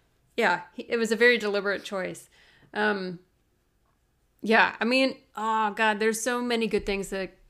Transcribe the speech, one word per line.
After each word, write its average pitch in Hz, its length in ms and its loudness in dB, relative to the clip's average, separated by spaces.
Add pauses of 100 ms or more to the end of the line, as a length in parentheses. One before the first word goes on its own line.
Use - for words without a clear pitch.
(360)
Yeah, 185 260 2 (120)
he, 247 140 -12
it 240 80 -2
was 226 160 0
a 220 40 2
very 240 220 6
deliberate 202 460 -2
choice. 180 440 -8 (440)
Um, 196 480 -2 (1200)
yeah, 202 380 4
I 214 40 0
mean, 262 320 2 (200)
oh, 220 400 0
God, 214 240 2
there's 220 200 0
so 247 220 -2
many 233 240 -2
good 202 180 -2
things 196 260 -4
that 190 240 -8 (160)